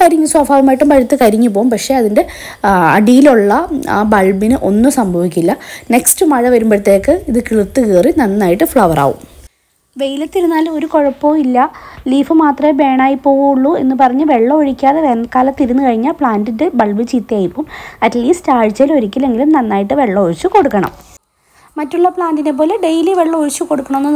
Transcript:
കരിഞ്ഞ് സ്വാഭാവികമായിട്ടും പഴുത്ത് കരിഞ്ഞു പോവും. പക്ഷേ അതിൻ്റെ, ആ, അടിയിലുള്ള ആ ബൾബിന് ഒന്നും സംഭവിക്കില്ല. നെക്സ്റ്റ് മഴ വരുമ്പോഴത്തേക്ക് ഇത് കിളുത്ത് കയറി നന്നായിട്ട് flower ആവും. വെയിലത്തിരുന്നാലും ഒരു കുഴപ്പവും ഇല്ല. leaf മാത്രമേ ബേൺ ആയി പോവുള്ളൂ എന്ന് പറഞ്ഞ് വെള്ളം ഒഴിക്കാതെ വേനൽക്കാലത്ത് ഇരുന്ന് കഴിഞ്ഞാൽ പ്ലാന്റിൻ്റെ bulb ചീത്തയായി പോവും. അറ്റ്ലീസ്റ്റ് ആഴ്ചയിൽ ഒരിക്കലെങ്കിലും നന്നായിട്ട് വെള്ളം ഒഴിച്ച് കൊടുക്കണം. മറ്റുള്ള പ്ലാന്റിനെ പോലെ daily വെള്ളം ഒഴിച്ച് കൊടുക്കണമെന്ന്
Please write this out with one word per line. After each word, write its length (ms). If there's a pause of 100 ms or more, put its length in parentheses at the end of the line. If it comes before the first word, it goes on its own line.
കരിഞ്ഞ് 340
സ്വാഭാവികമായിട്ടും 600
പഴുത്ത് 300
കരിഞ്ഞു 320
പോവും. 180
പക്ഷേ 260
അതിൻ്റെ, 240 (400)
ആ, 60 (260)
അടിയിലുള്ള 560 (460)
ആ 20 (140)
ബൾബിന് 440 (120)
ഒന്നും 300
സംഭവിക്കില്ല. 520 (440)
നെക്സ്റ്റ് 360
മഴ 160
വരുമ്പോഴത്തേക്ക് 520 (300)
ഇത് 80 (100)
കിളുത്ത് 380
കയറി 240 (120)
നന്നായിട്ട് 500
flower 320
ആവും. 160 (800)
വെയിലത്തിരുന്നാലും 760
ഒരു 160
കുഴപ്പവും 520
ഇല്ല. 140 (520)
leaf 320
മാത്രമേ 380
ബേൺ 260
ആയി 180
പോവുള്ളൂ 460 (120)
എന്ന് 200
പറഞ്ഞ് 280
വെള്ളം 300
ഒഴിക്കാതെ 460
വേനൽക്കാലത്ത് 600
ഇരുന്ന് 200
കഴിഞ്ഞാൽ 340
പ്ലാന്റിൻ്റെ 460 (120)
bulb 320
ചീത്തയായി 440
പോവും. 120 (360)
അറ്റ്ലീസ്റ്റ് 560
ആഴ്ചയിൽ 400
ഒരിക്കലെങ്കിലും 580
നന്നായിട്ട് 460
വെള്ളം 220
ഒഴിച്ച് 300
കൊടുക്കണം. 380 (840)
മറ്റുള്ള 380
പ്ലാന്റിനെ 420
പോലെ 160 (100)
daily 340
വെള്ളം 220
ഒഴിച്ച് 300
കൊടുക്കണമെന്ന് 460